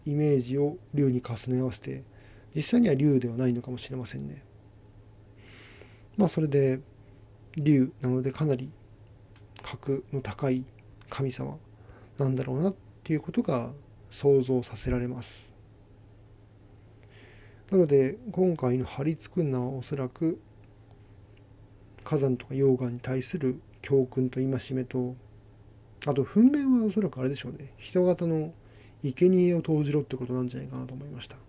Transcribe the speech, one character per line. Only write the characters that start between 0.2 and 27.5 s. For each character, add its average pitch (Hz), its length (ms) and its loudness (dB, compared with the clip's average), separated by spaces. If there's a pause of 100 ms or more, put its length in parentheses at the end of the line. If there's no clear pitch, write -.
ー 127 60 2
ジ 127 160 -4
を 147 200 0 (160)
竜 143 160 2
に 123 120 0
重 120 140 -8 (180)
ね 127 80 0
合 131 60 -2
わ - 60 -4
せ - 60 -14
て、 135 240 -12 (500)
実 151 100 -2
際 240 180 4
に 220 80 4
は 139 60 4
竜 139 240 4
で 120 100 -2
は 117 80 -6
な 127 100 2
い 123 60 2
の 120 80 -2
か 127 100 -12
も 123 60 -8
し - 120 -14
れ 135 60 -8
ま 123 100 -8
せ 131 120 -12
ん 139 100 -10
ね。 143 160 -14 (1700)
ま 208 80 4
あ、 156 40 2
そ 160 120 0
れ 156 60 2
で 135 340 2 (760)
竜 143 460 4
な 127 80 0
の 127 120 2
で 135 120 -2
か 156 120 -2
な 139 100 2
り 131 140 -6 (960)
格 135 480 -6
の 135 80 -4
高 131 300 -4
い 127 120 0 (460)
神 135 220 -4
様 139 260 -10 (600)
な 139 80 2
ん 131 80 0
だ 127 80 -2
ろ 131 100 -4
う 139 80 -2
な 196 80 2
っ 190 60 -2 (280)
て 156 100 -2
い - 20 2
う 147 40 -2
こ 165 120 -8
と 240 100 2
が 120 300 -2 (400)
想 139 320 4
像 127 180 2
さ 110 160 -12
せ 127 140 -4
ら 123 80 2
れ 123 80 -2
ま 123 160 -8
す。 - 280 -18 (2250)
な 196 60 4
の 170 100 6
で、 139 300 4 (140)
今 180 240 2
回 127 220 2
の 127 80 -2
張 - 180 -8
り 156 160 -2
付 - 140 -18
く 170 100 0
ん 139 80 0
な 127 80 0
は 123 80 -4
お 131 140 -8
そ 127 140 -8
ら 127 120 -4
く、 165 320 -4 (1600)
火 156 140 -2
山 135 200 0
と - 80 -16
か - 80 -12
溶 135 260 4
岩 123 120 -4
に 123 80 -8
対 131 240 -4
す - 140 -8
る 139 220 -2 (220)
教 135 240 2
訓 127 240 -2
と 131 100 -4
戒 131 100 0 (240)
め 131 100 -2
と、 123 320 -4 (920)
あ 143 60 0
と、 131 100 2
憤 240 280 6
懣 269 280 2
は 220 60 2
お 202 60 2
そ 208 100 0
ら 175 80 0
く 131 100 -8
あ 131 40 -2
れ 131 60 0
で 143 60 -2
し - 100 -10
ょ - 40 -8
う - 40 -10